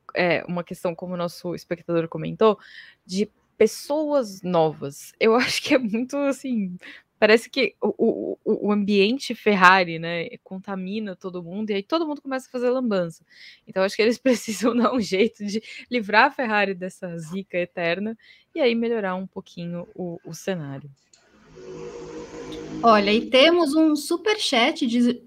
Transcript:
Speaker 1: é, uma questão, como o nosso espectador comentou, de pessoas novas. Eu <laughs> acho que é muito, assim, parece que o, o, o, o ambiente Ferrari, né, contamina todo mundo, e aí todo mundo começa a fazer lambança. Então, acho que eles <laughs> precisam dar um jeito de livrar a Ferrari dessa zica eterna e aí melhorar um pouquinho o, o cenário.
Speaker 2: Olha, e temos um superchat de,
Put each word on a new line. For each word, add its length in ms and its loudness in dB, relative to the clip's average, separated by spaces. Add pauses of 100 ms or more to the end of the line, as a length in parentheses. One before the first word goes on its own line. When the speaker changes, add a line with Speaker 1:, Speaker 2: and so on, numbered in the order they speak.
(140)
Speaker 1:
é, 340 0
uma 160 -4
questão, 300 -8
como 200 -10
o 20 -6
nosso 380 -6
espectador 540 -4
comentou, 500 0 (480)
de 240 -4 (300)
pessoas 840 0
novas. 800 0
Eu 140 6
<laughs> 20 4
acho 260 0
que 120 0
é 40 6
muito, 380 -4
assim, 600 -2 (420)
parece 320 4
que 280 -2
o, 100 0 (100)
o, 440 0
o, 260 0
o 40 4
ambiente 640 2
Ferrari, 640 6
né, 320 -4 (120)
contamina 720 -8
todo 280 -10
mundo, 260 -8
e 60 -2
aí 80 -2
todo 260 -2
mundo 140 -8
começa 260 -8
a 20 -20
fazer 200 -2
lambança. 520 -2 (460)
Então, 140 -2
acho 120 0
que 60 -2
eles 160 4
<laughs> 20 -12
precisam 560 0
dar 200 2
um 60 2
jeito 440 0
de 180 -4 (280)
livrar 340 4
a 60 4
Ferrari 420 0
dessa 460 -10
zica 400 -6
eterna 580 -4 (380)
e 60 -2
aí 140 4
melhorar 400 -2
um 120 -6
pouquinho 680 -10
o, 300 -8
o 80 -14
cenário. 580 -8 (1900)
Speaker 2:
Olha, 300 6
e 140 2
temos 480 4
um 200 4
superchat 920 0
de, 400 2